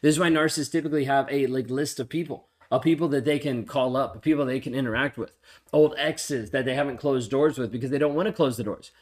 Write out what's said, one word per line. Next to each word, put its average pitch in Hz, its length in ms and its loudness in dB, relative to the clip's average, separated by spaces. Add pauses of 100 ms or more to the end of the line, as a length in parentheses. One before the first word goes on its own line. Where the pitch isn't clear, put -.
This 151 140 4
is 147 40 -2
why 175 100 2
narcissists 156 420 0
typically 151 340 -2
have 139 260 2
a, 139 160 2
like, 123 220 -2
list 139 300 -4
of 120 100 -6
people, 147 380 -6 (220)
of 127 140 0
people 160 240 4
that 135 180 0
they 147 140 2
can 127 260 -2
call 127 320 0
up, 113 180 -2
of 107 60 -16
people 147 240 2
they 131 140 -2
can 127 160 -8
interact 127 420 -2
with, 123 140 -8 (420)
old 151 240 6
exes 143 540 -4
that 131 120 0
they 127 120 -2
haven't 139 220 -2
closed 127 340 0
doors 139 260 2
with 120 140 -4
because 123 180 -4
they 139 80 0
don't 147 160 2
wanna 180 180 0
close 135 240 0
the 117 80 -6
doors. - 280 -8 (100)